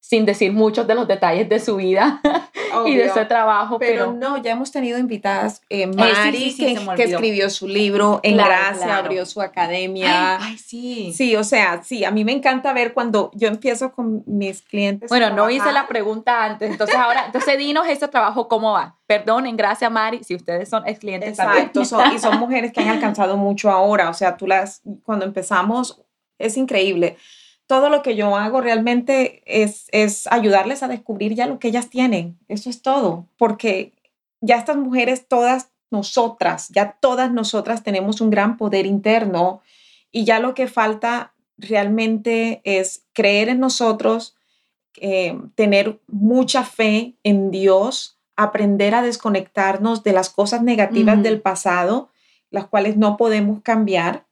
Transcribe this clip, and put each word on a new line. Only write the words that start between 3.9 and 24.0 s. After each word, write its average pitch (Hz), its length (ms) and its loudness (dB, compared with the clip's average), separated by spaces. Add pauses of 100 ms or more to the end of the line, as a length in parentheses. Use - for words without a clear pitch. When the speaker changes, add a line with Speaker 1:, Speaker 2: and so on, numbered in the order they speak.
Speaker 1:
pero 240 80 -4
Speaker 2:
no, 269 280 -4
ya 233 80 -4
hemos 247 220 -6
tenido 247 260 -4
invitadas, 208 720 -4
eh, 196 140 -2
Speaker 1:
Eh, 190 80 -4
sí, 190 40 -4
Speaker 2:
Mari, 214 420 2
Speaker 1:
sí, 262 120 -2
sí, 262 140 -4
Speaker 2:
que, 247 100 2
Speaker 1:
se 214 60 -6
me 190 160 -4
Speaker 2:
que 247 80 2
Speaker 1:
olvidó. 175 140 0
Speaker 2:
escribió 196 320 0
su 196 180 -8
libro 202 560 2
En 208 100 4
Speaker 1:
Claro, 208 160 6
Speaker 2:
Gracia, 190 360 0
Speaker 1:
claro. 196 180 0
Speaker 2:
abrió 185 220 -4
su 208 140 -10
academia. 185 1000 -2
Speaker 1:
Ay, 202 40 -8
ay, 220 160 -10
sí. 233 580 -10
Speaker 2:
Sí, 240 200 2
o 214 80 0
sea, 196 400 0
sí, 220 200 -6
a 185 60 -2
mí 214 140 0
me 226 80 -2
encanta 269 400 0
ver 240 220 -2
cuando 226 400 0
yo 220 120 0
empiezo 240 460 -2
con 226 340 -6
mis 196 360 -4
clientes 202 460 -4
a 233 80 -2
Speaker 1:
Bueno, 220 200 4
no 208 140 4
hice 269 100 0
Speaker 2:
trabajar. 285 240 2
Speaker 1:
la - 40 -12
pregunta 220 580 0
antes, 214 220 -6
entonces - 280 0
ahora, 240 300 2
entonces 262 300 0
dinos 294 300 0
ese 285 220 -2
trabajo, 220 400 0
¿cómo 220 240 0
va? - 340 -2
Perdón, 220 400 0
En 226 100 -6
Gracia, 214 320 0
Mari, 226 360 -2
si 180 100 -8
ustedes 175 340 -6
son 220 200 -2
ex 214 100 -8
clientes 208 380 -8
también. 202 300 2
Speaker 2:
Exacto, 285 180 -2
son, 247 280 4
y 240 60 -4
son 214 220 2
mujeres 240 320 -2
que - 80 -4
han 208 80 2
Speaker 1:
<laughs> 220 80 0
Speaker 2:
alcanzado 208 400 0
mucho 202 340 0
ahora, 190 400 4